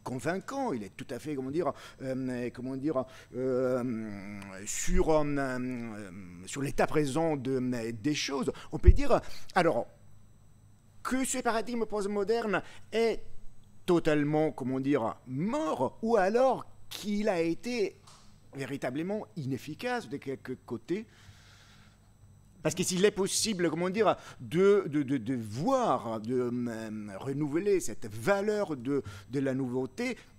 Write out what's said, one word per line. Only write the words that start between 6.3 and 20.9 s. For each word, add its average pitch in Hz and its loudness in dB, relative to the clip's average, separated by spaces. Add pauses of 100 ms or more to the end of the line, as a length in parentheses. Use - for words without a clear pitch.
sur 139 -8
l'état 139 0
présent 151 2
de, 123 -2
des 117 -2
choses. 247 -2 (220)
On 156 -4
peut - 12
dire, 262 8 (420)
alors, 165 4 (1160)
que 262 0
ce - -2
paradigme 233 0
postmoderne 208 0 (300)
est 226 2 (600)
totalement, 151 4
comment 131 -4
dire, 131 2 (100)
mort, 226 -2
ou 226 2
alors 220 4 (220)
qu'il 208 -2
a 185 2
été 190 -2 (560)
véritablement 143 -4 (100)
inefficace 151 -6
de 143 -8
quelque 131 -8 (100)
côté. 170 -6 (1600)